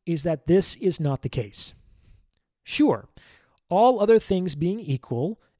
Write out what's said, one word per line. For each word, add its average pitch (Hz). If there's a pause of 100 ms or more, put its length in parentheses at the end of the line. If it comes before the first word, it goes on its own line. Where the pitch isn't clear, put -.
is 160
that 160
this 185
is 185
not 143
the 127
case. - (880)
Sure, - (600)
all 220
other 214
things 185
being 175
equal, 139 (200)